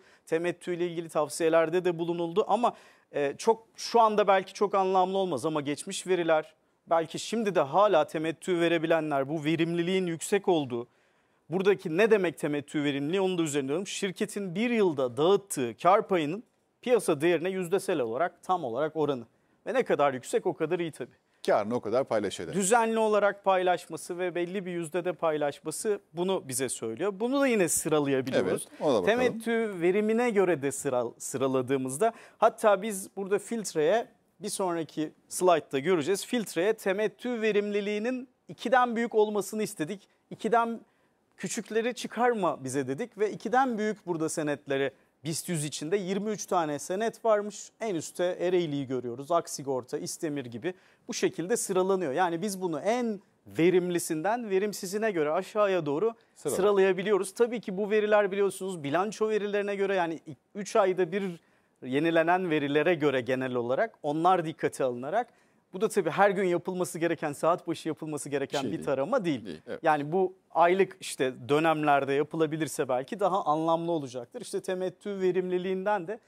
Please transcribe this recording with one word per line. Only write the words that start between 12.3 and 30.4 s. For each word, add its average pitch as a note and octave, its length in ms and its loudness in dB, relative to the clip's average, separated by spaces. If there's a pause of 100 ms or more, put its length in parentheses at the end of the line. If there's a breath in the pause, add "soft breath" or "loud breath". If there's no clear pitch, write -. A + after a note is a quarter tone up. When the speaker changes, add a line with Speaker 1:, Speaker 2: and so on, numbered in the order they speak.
Speaker 1:
temettü D3 460 -4
verimliliği C#3+ 380 0
onu F#3 160 0
da E3 40 0
üzerine C#3+ 260 -2
diyorum. E3+ 200 -4
Şirketin G3 680 -6
bir A#3 140 0
yılda C#3+ 480 0
dağıttığı D3 600 2
kar G3 300 4
payının F3 360 0 (380)
piyasa G3 400 2
değerine E3+ 280 4
yüzdesel F#3 500 -2
olarak B2+ 440 -2
tam F3+ 200 0
olarak C#3 320 -2
oranı. C#3+ 280 0 (440)
Ve F#3+ 60 -4
ne B3 100 2
kadar C#3+ 300 2
yüksek C3 320 -4
o - 80 0
kadar D#3+ 260 -2
iyi E3+ 120 -6
tabii. - 240 -12 (300)
Speaker 2:
Karını A#2+ 300 2
o A#2 60 -4
kadar A#2 220 0
paylaşacak. G2+ 520 -2
Speaker 1:
Düzenli A3+ 440 2
olarak G#3 440 2
paylaşması F3+ 760 0
ve F3 180 -4
belli F3 300 -4
bir F#3 60 -6
yüzde E3+ 340 -4
de F3+ 80 0
paylaşması D#3 840 -2 (140)
bunu F3 340 -2
bize B2+ 220 -2
söylüyor. B2+ 500 -4
Bunu B3 220 0
da C#4 60 4
yine G#3 220 2
sıralayabiliyoruz. C3+ 1000 0
Speaker 2:
Evet, - 120 -20
ona D3+ 120 2
da G#2 80 4
bakalım. G#3 180 2
Speaker 1:
Temettü A3+ 640 -2
verimine G#3+ 480 2
göre F3+ 320 2